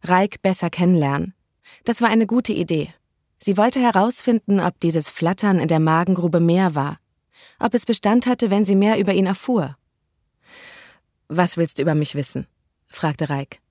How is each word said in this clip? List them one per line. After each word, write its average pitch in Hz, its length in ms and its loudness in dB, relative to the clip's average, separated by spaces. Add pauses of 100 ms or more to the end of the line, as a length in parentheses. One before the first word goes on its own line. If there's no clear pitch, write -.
Reik 185 380 0
besser 180 280 0
kennenlernen. 170 640 0 (500)
Das 233 180 -2
war 233 80 2
eine 226 180 2
gute 226 260 -2
Idee. 160 400 -4 (460)
Sie 196 180 -2
wollte 233 220 2
herausfinden, 226 800 2
ob 180 200 -2
dieses 165 300 0
Flattern 185 500 0
in 151 80 -2
der 160 120 2
Magengrube 170 600 2
mehr 170 360 2
war. 147 240 -4 (600)
Ob 226 140 -2
es 247 120 0
Bestand 226 400 0
hatte, 240 260 0
wenn 202 140 2
sie 196 100 2
mehr 208 240 2
über 196 140 0
ihn 190 120 2
erfuhr. 185 500 -2 (1500)
"Was 170 300 0
willst 170 220 -2
du - 20 0
über 151 140 0
mich 151 200 -2
wissen?", 135 320 -6 (400)
fragte 151 420 -4
Reik. 139 300 -8 (120)